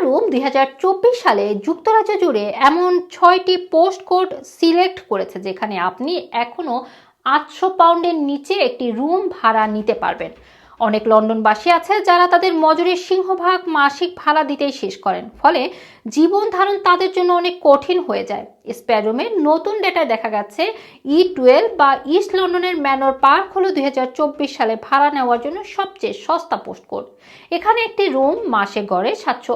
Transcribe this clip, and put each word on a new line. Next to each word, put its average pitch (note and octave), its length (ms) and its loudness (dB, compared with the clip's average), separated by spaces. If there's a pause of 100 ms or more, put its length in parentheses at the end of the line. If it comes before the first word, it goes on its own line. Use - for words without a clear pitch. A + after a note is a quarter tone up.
রুম C#4+ 280 2
দুই C4 160 0
হাজার C4+ 200 2 (120)
চব্বিশ G4 440 2
সালে C4 220 2 (200)
যুক্তরাজ্য G#4+ 540 0
জুড়ে A#3+ 260 0 (240)
এমন F4+ 220 2 (220)
ছয়টি F#4 420 4 (160)
পোস্ট F4+ 380 2
কোড F#4 200 0 (260)
সিলেক্ট F4 440 2 (100)
করেছে, F#3+ 300 -4
যেখানে G3 360 -6 (140)
আপনি B3+ 220 -6 (320)
এখনও A#3+ 320 -8 (500)
আটশো D4 420 -2 (120)
পাউন্ডের E4+ 380 4 (120)
নিচে C#4+ 240 -6 (140)
একটি B3 240 -4
রুম D4 300 -2 (140)
ভাড়া A3 280 2 (120)
নিতে G#3+ 280 -2
পারবেন। F3 300 -6 (460)
অনেক G#3+ 320 0
লন্ডনবাসী A3 680 2
আছে, E4+ 160 -2 (160)
যারা F4 180 6
তাদের F4+ 260 2 (100)
মজুরির F4 440 2
সিংহভাগ F#4 520 0 (180)
মাসিক C#4 320 0 (120)
ভাড়া D4+ 220 2
দিতেই C#4+ 380 -2
শেষ F#3+ 140 -6 (100)
করেন, F3+ 200 -2 (140)
ফলে D4 220 2 (540)
জীবন F4+ 300 2 (100)
ধারণ G4 200 0 (120)
তাদের F4+ 300 2
জন্য F4+ 140 2 (100)
অনেক F4+ 140 -2 (120)
কঠিন D4 300 0 (100)
হয়ে G3 220 -4
যায়। G3+ 160 -8 (320)
স্পেয়ার G#3+ 280 -2
রুমের C4+ 260 -2 (180)
নতুন E4 340 0
ডেটায় F4 300 -2
দেখা A3 220 -4
গেছে, G#3 280 -4 (420)
ই D4 140 2 (160)
টুয়েলভ C#4 340 6 (100)
বা C#4 100 6 (160)
ইস্ট F4+ 320 0
লন্ডনের F4+ 380 -2 (100)
ম্যানর C4+ 280 0 (100)
পার্ক D4 320 4
হলো F#4+ 200 2
দুই C4+ 80 0
হাজার C4+ 240 -2 (100)
চব্বিশ C#4+ 400 -2
সালে A3+ 160 0 (120)
ভাড়া C#4+ 300 2
নেওয়ার A#3+ 300 0
জন্য D#4+ 120 -8 (180)
সবচেয়ে F#4 400 -6 (100)
সস্তা D#4+ 320 -2
পোস্ট - 340 -14
কোড। G3 140 -8 (460)
এখানে G#4 360 0
একটি G4+ 160 -2 (120)
রুম C4+ 200 2 (200)
মাসে G3+ 260 -2 (100)
গড়ে G3 240 0
সাতশো B3 400 -4